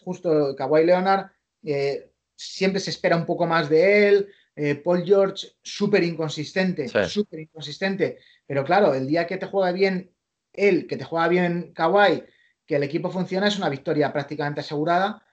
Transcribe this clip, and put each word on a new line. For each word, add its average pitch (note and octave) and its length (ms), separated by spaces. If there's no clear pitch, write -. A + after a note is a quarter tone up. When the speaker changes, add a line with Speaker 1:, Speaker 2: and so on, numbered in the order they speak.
Speaker 1:
justo, D3+ 500
Kawhi C#3+ 300
Leonard, F#3 460
eh, C#3 460
siempre F#3+ 420
se F#3+ 120
espera E3+ 260
un E3 80
poco E3+ 220
más E3 240
de G3 380
él, G3+ 200
eh, D3 200
Paul F3 320
George, G3 420
súper G3+ 400
inconsistente, D#3+ 840
Speaker 2:
Sí. A#2 120
Speaker 1:
súper F#3 320
inconsistente, D#3+ 800
pero C#3 160
claro, F3 300
el C3 140
día E3 200
que F#3 120
te F#3 80
juega F#3+ 260
bien F#3+ 400
él, F#3 340
que - 120
te B2 60
juega E3 240
bien F3 440
Kawhi, F3+ 520
que D#3 100
el C#3 60
equipo D#3 260
funciona, F#3 400
es G3+ 80
una F#3 140
victoria C#3+ 420
prácticamente D3 480
asegurada. E3+ 720